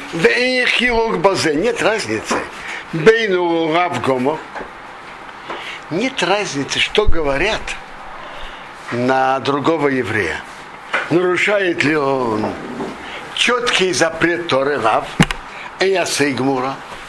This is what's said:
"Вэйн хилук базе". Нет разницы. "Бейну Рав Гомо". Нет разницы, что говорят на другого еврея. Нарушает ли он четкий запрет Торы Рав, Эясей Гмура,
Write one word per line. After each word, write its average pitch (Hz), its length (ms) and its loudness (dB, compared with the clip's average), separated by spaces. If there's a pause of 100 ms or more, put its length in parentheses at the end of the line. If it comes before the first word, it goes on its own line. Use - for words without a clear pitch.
(140)
"Вэйн 240 540 2
хилук 226 500 0
базе". 165 380 2
Нет 165 260 0
разницы. 151 540 0 (580)
"Бейну 175 800 4
Рав 170 280 2
Гомо". 131 360 2 (1500)
Нет 233 320 -2
разницы, 170 560 0
что - 300 2
говорят 160 540 6 (1300)
на 131 480 2
другого 143 480 2
еврея. 110 520 0 (680)
Нарушает 180 720 2
ли 151 120 2
он 127 500 0 (880)
четкий 233 580 2
запрет 165 580 0
Торы 135 300 2
Рав, 113 260 2 (720)
Эясей 170 540 2
Гмура, 131 420 0 (340)